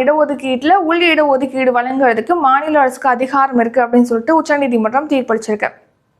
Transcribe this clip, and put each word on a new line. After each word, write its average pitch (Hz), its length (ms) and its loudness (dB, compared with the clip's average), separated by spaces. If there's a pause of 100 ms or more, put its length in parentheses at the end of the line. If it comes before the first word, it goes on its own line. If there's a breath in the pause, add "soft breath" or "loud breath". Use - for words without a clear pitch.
இடஒதுக்கீட்டுல 285 720 0 (140)
உள் 339 140 0 (100)
இடஒதுக்கீடு 269 640 0
வழங்குறதுக்கு 262 560 0 (100)
மாநில 294 380 2
அரசுக்கு 254 320 -2
அதிகாரம் 262 480 0
இருக்கு 233 220 0
அப்படின்னு 240 260 2
சொல்லிட்டு 233 300 0
உச்சநீதிமன்றம் 277 720 -2
தீர்ப்பளிச்சிருக்கு. 220 580 -4 (480)